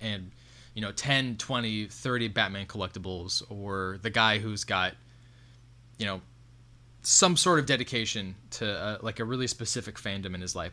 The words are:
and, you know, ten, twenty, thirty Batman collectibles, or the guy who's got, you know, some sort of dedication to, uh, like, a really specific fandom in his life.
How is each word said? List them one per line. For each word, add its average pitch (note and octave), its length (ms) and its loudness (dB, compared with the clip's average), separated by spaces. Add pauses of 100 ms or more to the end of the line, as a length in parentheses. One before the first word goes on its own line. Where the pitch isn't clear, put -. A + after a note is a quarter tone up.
and, G#2 300 -6 (420)
you A2 80 -6
know, G#2 120 -4
ten, C3+ 440 2
twenty, A2 480 -2
thirty A#2 440 -2
Batman G2 360 0
collectibles, F#2 840 -4
or G2 500 -4
the A2+ 80 -2
guy A2 300 6
who's G#2+ 240 -4
got, F#2 320 0 (1040)
you A2 60 -2
know, F#2+ 160 -4 (840)
some F3+ 300 8
sort E3 240 6
of C3+ 60 2
dedication A2+ 680 0 (160)
to, - 140 -4 (140)
uh, G#2 220 -4
like, G#2+ 180 -4
a A2+ 60 -2
really B2+ 220 -2
specific A2+ 500 -4
fandom G2 360 -4
in F2+ 60 -4
his F2+ 160 -4
life. E2+ 180 -4